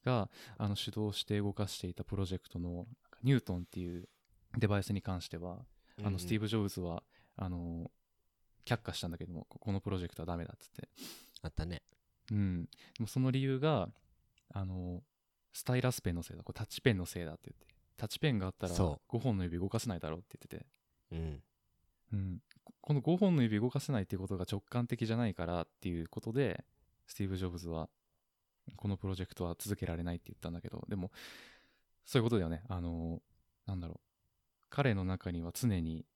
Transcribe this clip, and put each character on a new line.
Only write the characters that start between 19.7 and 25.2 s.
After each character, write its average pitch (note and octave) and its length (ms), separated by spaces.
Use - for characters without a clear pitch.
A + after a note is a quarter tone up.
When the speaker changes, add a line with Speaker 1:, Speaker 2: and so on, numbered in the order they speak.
Speaker 1:
せ - 100
な F#2 60
い D#2+ 40
だ D#2 80
ろ D#2 80
う - 40
っ - 20
て - 160
言 - 100
っ - 40
て - 20
て。 - 20
Speaker 2:
う E2 60
ん。 D#2 260
Speaker 1:
う G#2+ 40
ん。 F#2+ 260
こ-、 - 160
こ - 140
の C#3 60
五 E3 160
本 F3+ 200
の C#3 60
指 G#2+ 180
動 A#2+ 80
か C#3 120
せ C#3+ 120
な A#2+ 80
い F#2+ 40
っ - 20
て - 80
い F#2+ 40
う - 20
こ F#2+ 80
と F#2+ 100
が F2+ 120
直 G2 100
感 A#2+ 260
的 A#2 180
じ A2 80
ゃ A2+ 40
な A#2 120